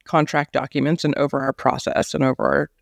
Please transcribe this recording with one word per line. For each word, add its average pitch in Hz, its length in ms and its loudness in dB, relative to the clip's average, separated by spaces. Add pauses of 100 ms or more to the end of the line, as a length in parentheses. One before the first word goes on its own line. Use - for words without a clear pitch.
contract 151 480 0
documents 135 520 0
and 147 120 2
over 143 240 0
our 135 120 -2
process - 600 -2
and 135 100 2
over 131 200 0
our, 143 260 0 (120)